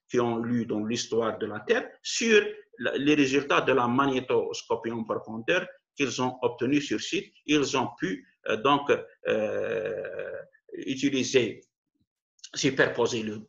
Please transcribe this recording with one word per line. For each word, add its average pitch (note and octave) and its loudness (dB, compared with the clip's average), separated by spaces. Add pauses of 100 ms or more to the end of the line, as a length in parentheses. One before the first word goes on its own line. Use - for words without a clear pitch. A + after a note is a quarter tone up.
qui B2 0
ont A#2 0
lieu A#2 -2
dans G#2+ -4
l'histoire A2+ -2
de A2 -4
la G2+ -6
Terre A#3+ 0 (120)
sur A3+ 4 (380)
la, A#2+ 0
les C#3+ 4
résultats C#3+ 4
de C3 4
la B2 4
magnétoscopie B2 0
en A#2 -4
profondeur A#2 -2 (280)
qu'ils C3 -2
ont B2+ -2
obtenus B2 0
sur G#2+ -2
site. - -6 (120)
Ils C#3+ 2
ont A2 0
pu, - -6 (200)
euh, A2 0
donc, C#3+ 2 (380)
euh, G2+ -4 (420)
utiliser, C3 0 (920)
superposer B2 0
le, G#2+ -8